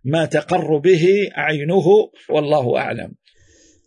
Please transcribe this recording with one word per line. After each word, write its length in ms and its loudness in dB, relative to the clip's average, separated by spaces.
ما 200 0
تقر 540 -2
به 540 2
عينه، 520 -2
والله 480 0
أعلم. 360 -8